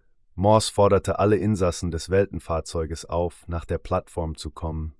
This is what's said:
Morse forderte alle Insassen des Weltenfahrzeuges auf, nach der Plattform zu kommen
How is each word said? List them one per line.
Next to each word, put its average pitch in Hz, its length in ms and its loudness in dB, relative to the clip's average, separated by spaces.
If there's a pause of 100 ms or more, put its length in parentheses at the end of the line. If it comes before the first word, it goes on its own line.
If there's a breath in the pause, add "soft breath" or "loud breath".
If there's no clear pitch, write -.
(360)
Morse 107 360 4
forderte 98 480 4
alle 104 180 4
Insassen 90 540 0
des 80 180 -6
Weltenfahrzeuges 82 960 -2
auf, 85 420 -4
nach 85 180 -6
der 85 140 -4
Plattform 85 560 -6
zu - 160 -12
kommen 78 480 -8